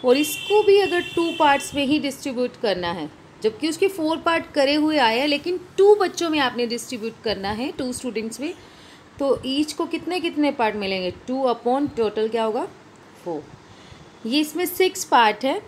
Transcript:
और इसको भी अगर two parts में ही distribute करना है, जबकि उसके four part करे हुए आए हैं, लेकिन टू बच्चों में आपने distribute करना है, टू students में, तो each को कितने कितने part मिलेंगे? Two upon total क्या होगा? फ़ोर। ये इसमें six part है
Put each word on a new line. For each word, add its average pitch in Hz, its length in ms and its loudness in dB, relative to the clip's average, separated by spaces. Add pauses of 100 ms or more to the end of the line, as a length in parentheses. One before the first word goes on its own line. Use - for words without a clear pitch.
और 254 120 6
इसको 392 460 2
भी 403 160 8
अगर 349 220 2 (140)
two 339 240 2
parts 285 360 4
में 277 100 0
ही 294 140 2
distribute 247 640 -4
करना 180 300 -2
है, 156 180 -8 (340)
जबकि 220 260 -2
उसके 370 180 0
four 320 380 -2
part 330 280 0
करे 285 220 2
हुए 302 220 2
आए 233 220 2
हैं, 294 80 0
लेकिन 320 320 -2 (180)
टू 403 180 8
बच्चों 339 340 -2
में 311 100 0
आपने 240 280 0
distribute 226 560 -8
करना 196 280 -4
है, 240 200 -6
टू 254 220 -6
students 226 460 -6
में, 320 140 -6 (680)
तो 277 260 0
each 285 280 -2
को 339 120 -2
कितने 339 340 -6
कितने 294 320 0
part 220 240 -2
मिलेंगे? 190 360 -4 (160)
Two 262 160 -2 (100)
upon 262 360 0 (100)
total 220 320 -2
क्या 226 120 -2
होगा? 226 220 -2 (580)
फ़ोर। 160 200 -8 (840)
ये 254 160 0
इसमें 311 240 -2
six 370 400 0
part 226 400 4
है 349 220 -2